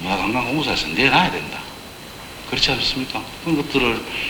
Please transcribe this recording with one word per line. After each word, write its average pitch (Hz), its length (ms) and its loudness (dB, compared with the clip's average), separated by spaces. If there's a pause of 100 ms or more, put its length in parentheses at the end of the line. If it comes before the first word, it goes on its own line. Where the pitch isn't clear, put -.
문화관광공사에서 117 880 0
내놔야 139 420 4
된다. - 280 -4 (920)
그렇지 - 220 2
않습니까? 127 500 -2 (220)
그런 165 120 4
것들을 127 460 2 (280)